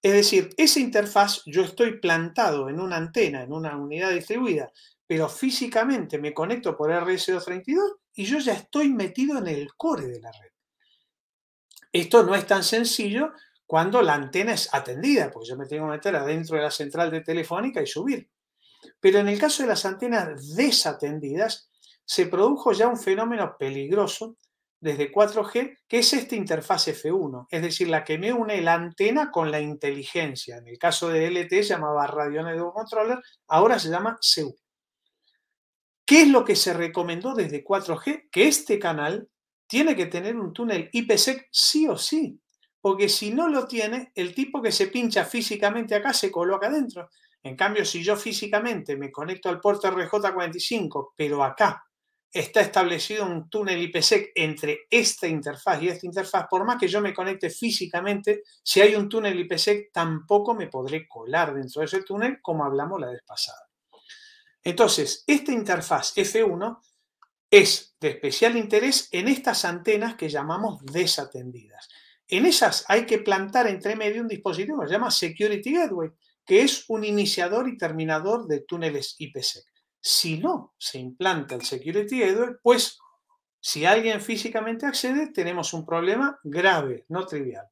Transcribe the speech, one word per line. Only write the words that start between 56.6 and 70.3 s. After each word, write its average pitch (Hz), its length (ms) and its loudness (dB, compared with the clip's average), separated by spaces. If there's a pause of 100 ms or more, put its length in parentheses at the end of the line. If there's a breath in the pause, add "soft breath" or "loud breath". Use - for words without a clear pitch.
más 240 140 0
que 190 100 0
yo 196 120 0
me 202 120 -2
conecte 185 380 -4
físicamente, 202 920 -2 (200 loud breath)
si - 180 4
hay 208 140 8
un 202 140 0
túnel 208 320 -2
ipsec, 196 520 -2
tampoco 180 600 0
me 196 140 -8
podré 139 400 -6
colar 139 460 -2
dentro 135 260 -8
de 160 60 -2
ese 190 160 -2
túnel, 214 380 -4
como 160 240 -2
hablamos 143 360 -2
la 127 100 -8
vez 120 160 -14
pasada. - 420 -10 (960 loud breath)
Entonces, 175 640 2
esta 285 260 2
interfaz 180 640 -2
F 202 280 2
uno 202 360 -2 (720)
es - 480 6
de 151 120 0
especial 226 460 2
interés 220 540 2
en 185 160 -2
estas 254 380 0
antenas 208 500 0
que 160 140 -6
llamamos 151 560 -4